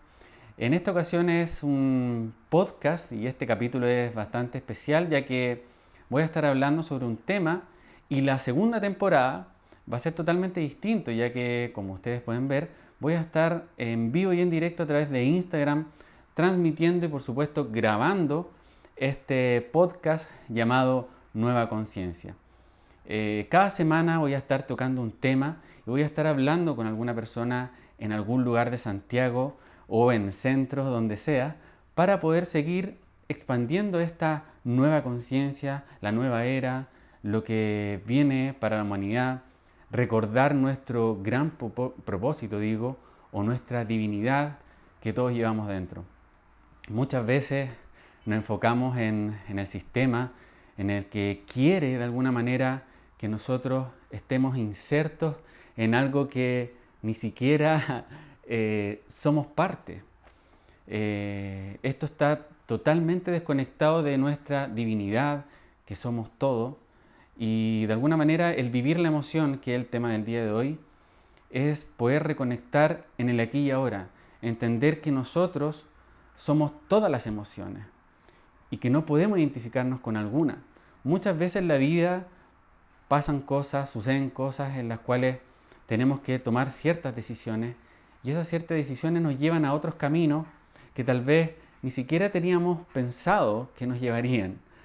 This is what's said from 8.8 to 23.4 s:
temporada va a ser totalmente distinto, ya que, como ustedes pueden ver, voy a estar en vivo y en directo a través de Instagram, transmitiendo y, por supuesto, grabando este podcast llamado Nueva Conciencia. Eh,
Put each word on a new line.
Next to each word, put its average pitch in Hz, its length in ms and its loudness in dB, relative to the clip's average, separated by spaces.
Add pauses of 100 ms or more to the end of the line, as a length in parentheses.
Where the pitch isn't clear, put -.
temporada 180 680 2 (420)
va 117 60 -2
a 123 40 -6
ser 160 120 -2
totalmente 175 480 0
distinto, 165 500 -2
ya 117 200 0
que, 120 440 -2
como 98 200 -8
ustedes 120 260 -6
pueden 120 280 -4
ver, 143 200 -2 (320)
voy 151 140 0
a 170 80 0
estar 165 420 0 (140)
en 117 340 0
vivo 180 220 2
y 175 80 2
en 180 80 2
directo 170 320 0
a 160 40 -2
través 147 220 2
de 127 160 0
Instagram, 156 640 2 (480)
transmitiendo 170 720 2
y, - 20 -4
por 143 140 -6
supuesto, 143 500 -2
grabando 143 800 2 (460)
este 127 760 0
podcast 160 580 2 (180)
llamado 123 600 2 (240)
Nueva 117 360 2
Conciencia. 92 680 -8 (680)
Eh, 107 440 -2